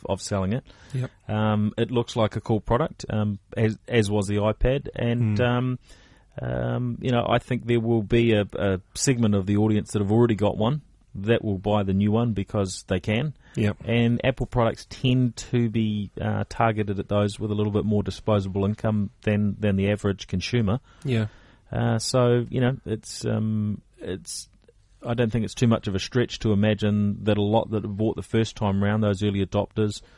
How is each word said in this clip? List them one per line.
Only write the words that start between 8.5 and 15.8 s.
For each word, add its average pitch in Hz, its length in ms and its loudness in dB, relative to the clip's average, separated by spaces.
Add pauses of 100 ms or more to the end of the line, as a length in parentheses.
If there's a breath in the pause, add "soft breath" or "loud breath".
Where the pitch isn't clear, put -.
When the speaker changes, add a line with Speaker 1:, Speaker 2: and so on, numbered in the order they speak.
Speaker 1:
a 95 220 0 (140)
segment 117 420 2
of 95 120 0
the 101 100 2
audience 107 340 2
that 104 100 0
have 98 100 0
already 117 240 6
got 104 220 0
one 127 260 0 (300)
that 98 300 0
will 101 140 -2
buy 104 260 2
the 98 100 0
new 104 180 4
one 117 220 2
because 98 540 -4
they 92 140 0
can. 127 320 -2 (220 loud breath)
Speaker 2:
Yep. 104 280 0
Speaker 1:
And 117 400 2
Apple 131 220 0
products - 440 0
tend 127 480 0
to 120 320 0
be, 107 420 -2 (100)